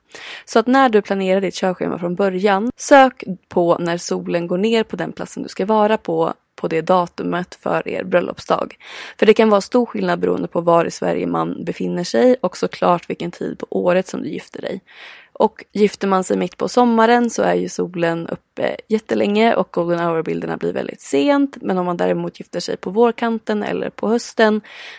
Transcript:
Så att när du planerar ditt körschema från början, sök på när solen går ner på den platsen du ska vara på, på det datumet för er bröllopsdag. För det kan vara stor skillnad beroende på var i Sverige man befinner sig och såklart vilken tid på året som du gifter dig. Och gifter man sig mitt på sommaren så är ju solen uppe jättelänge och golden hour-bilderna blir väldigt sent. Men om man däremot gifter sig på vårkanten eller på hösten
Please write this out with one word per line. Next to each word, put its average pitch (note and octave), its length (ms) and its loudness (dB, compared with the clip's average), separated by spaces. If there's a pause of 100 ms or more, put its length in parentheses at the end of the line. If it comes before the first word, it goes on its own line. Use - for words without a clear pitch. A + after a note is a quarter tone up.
(460)
Så - 140 2
att A3 80 2
när C4 220 6
du G#3 120 4
planerar G3 400 0
ditt F3+ 140 -4
körschema F3 440 -2
från F3 160 -4
början, G3 600 0
sök C4+ 460 6 (240)
på F3 320 2
när F3 180 -2
solen F3+ 500 -4
går F3+ 100 -2
ner A3 260 2
på G#3 120 -12
den E3 160 -6
platsen - 320 -10
du - 60 -10
ska - 160 -6
vara G#3+ 320 4
på, E3 360 -2 (220)
på - 120 -4
det E3 140 -2
datumet F3 800 -2
för - 260 -2
er - 160 -6
bröllopsdag. - 760 -2 (420)
För G#3+ 60 2
det G#3+ 80 0
kan A3 160 4
vara G3+ 120 4
stor B3 240 0
skillnad F3+ 340 -4
beroende F3+ 280 -2
på F3 140 -4
var E3+ 240 4
i F3 60 -6
Sverige F3 360 -2
man E3+ 380 -4
befinner F3 380 -4
sig B3 380 4
och - 160 -4
såklart F3+ 520 0
vilken F3 220 -8
tid E3 280 -10
på - 100 -10
året F#3 380 0
som - 140 -8
du - 80 -8
gifter - 320 -12
dig. - 200 -8 (540)
Och - 360 0
gifter G3+ 360 0
man F#3+ 160 2
sig G3+ 140 -2
mitt F#3 200 -4
på F#3+ 100 -2
sommaren A#3+ 640 4
så G#3 120 -2
är F3+ 120 2
ju F3+ 160 -2
solen E3+ 580 -4
uppe - 480 -6 (120)
jättelänge G#3+ 680 2
och - 160 0
golden E3+ 280 0
hour-bilderna E3 580 -2
blir E3+ 160 -2
väldigt - 280 -8
sent. C#4+ 600 2
Men F#3+ 160 -2
om F3+ 80 0
man F3 120 -2
däremot F3 420 -2
gifter - 200 -10
sig F3+ 180 -6
på - 120 -10
vårkanten A3+ 720 0
eller - 260 -4
på - 200 -6
hösten A3 520 2 (380)